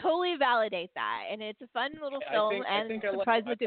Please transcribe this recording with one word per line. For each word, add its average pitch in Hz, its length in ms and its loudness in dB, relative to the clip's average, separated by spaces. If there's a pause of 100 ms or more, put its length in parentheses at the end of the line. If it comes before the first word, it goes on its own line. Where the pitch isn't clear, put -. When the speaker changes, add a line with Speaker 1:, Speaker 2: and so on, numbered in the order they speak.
Speaker 1:
totally 349 360 2
validate 220 580 2
that, 107 340 -2
and 214 140 -6
it's 214 180 -10
a 247 60 -16
fun 285 340 -4
little 277 260 -6
Speaker 2:
I - 40 -8
Speaker 1:
film 214 220 2
Speaker 2:
think, 202 120 -2
I 202 140 0
Speaker 1:
and 220 100 -2
Speaker 2:
think 220 160 -4
I 202 60 -2
like, 196 80 -2
Speaker 1:
surprisingly 226 320 2
Speaker 2:
I 233 40 -2
Speaker 1:
good 226 120 -2